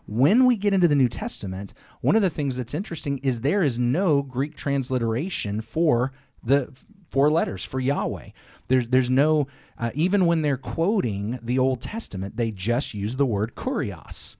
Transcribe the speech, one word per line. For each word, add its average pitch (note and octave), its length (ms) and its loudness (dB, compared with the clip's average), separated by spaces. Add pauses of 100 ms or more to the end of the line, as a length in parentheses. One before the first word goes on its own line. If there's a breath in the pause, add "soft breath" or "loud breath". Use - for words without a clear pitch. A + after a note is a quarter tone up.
When D3+ 380 4
we B3 100 4
get G3 180 -2
into F#3 140 4
the D3 80 4
New C3 140 4
Testament, G2 640 -8 (280 loud breath)
one C#3+ 140 4
of A3 60 4
the F#3+ 80 2
things C#3 260 -2
that's B2+ 200 -6
interesting C#3+ 440 -4
is B2 220 0
there F3 220 2
is B2+ 160 0
no C#3+ 440 2
Greek C3+ 320 -4
transliteration B2+ 1040 -2
for C3+ 500 0 (320 soft breath)
the C3+ 280 2 (380)
four C#3 220 2
letters D#3+ 340 -2
for C3 140 -4
Yahweh. C3 500 -2 (380 loud breath)
There's, B2+ 200 2
there's B2 220 4
no, C#3+ 380 4 (320 loud breath)
uh, A#2 160 -2
even F3+ 320 2
when E3 160 2
they're C#3+ 140 0
quoting C3 840 -2
the B2 160 -2
Old C3 240 2
Testament, - 560 -6
they A#2 140 0
just G#2+ 420 -2
use G#2 240 -2
the C#3 80 2
word A2+ 300 0
kurios. B2+ 840 -6